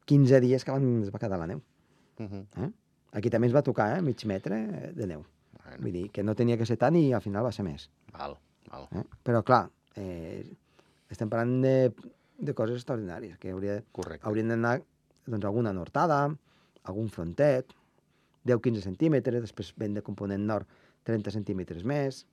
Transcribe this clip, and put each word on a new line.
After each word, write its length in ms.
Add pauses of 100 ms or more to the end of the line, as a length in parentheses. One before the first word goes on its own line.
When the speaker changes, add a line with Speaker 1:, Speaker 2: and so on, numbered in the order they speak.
Speaker 1:
quinze 340
dies 240
que 80
van, 320
es 80
va 80
quedar 200
la 80
neu. 140 (560)
Speaker 2:
Mhm. 300 (160)
Speaker 1:
Eh? 80 (420)
Aquí 160
també 180
ens 80
va 60
tocar, 360
eh, 40
mig 240
metre, 300
eh, 380
de 140
neu. 180 (380)
Speaker 2:
Bueno. 200
Speaker 1:
Vull 80
dir, 200
que 120
no 120
tenia 220
que 80
ser 120
tant 180
i 180
al 80
final 220
va 80
ser 140
més. 240 (240)
Speaker 2:
Val, 240 (320)
val. 240
Speaker 1:
Eh? 100 (200)
Però, 200
clar, 260 (260)
eh, 500 (640)
estem 200
parlant 320
de, 320 (440)
de 160
coses 240
extraordinàries, 600
que 140
hauria, 400
Speaker 2:
Correcte. 360
Speaker 1:
haurien 200
d'anar, 340 (460)
doncs, 180
alguna 280
nortada, 640 (480)
algun 260
frontet, 640 (680)
deu 160
quinze 220
centímetres, 600
després 360
vent 160
de 80
component 440
nord, 200 (380)
trenta 280
centímetres 520
més. 500